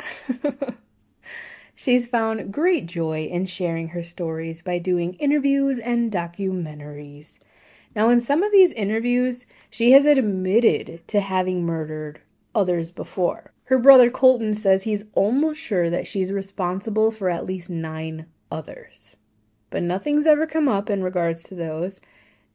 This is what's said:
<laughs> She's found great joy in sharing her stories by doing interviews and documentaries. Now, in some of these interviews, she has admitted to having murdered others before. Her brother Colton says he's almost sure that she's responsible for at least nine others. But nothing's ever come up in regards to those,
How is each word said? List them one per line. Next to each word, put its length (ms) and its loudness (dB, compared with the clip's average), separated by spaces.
<laughs> 1500 -10
She's 320 0
found 460 -2
great 320 0
joy 400 -4
in 220 -2
sharing 420 -4
her 160 -6
stories 560 -6
by 180 -4
doing 360 -2
interviews 640 0
and 340 -2
documentaries. 1300 -6
Now, 120 2
in 120 4
some 220 0
of 80 0
these 220 6
interviews, 720 -2
she 220 4
has 120 8
admitted 1000 2
to 140 0
having 440 -2
murdered 560 -4
others 360 0
before. 600 -4
Her 140 2
brother 320 8
Colton 440 2
says 280 2
he's 220 -2
almost 460 0
sure 300 0
that 160 -4
she's 260 -4
responsible 800 -2
for 180 -2
at 160 -4
least 240 -6
nine 560 -6
others. 640 -12
But 120 -2
nothing's 440 0
ever 200 4
come 220 0
up 220 -2
in 120 -2
regards 420 -2
to 100 -14
those, 460 -6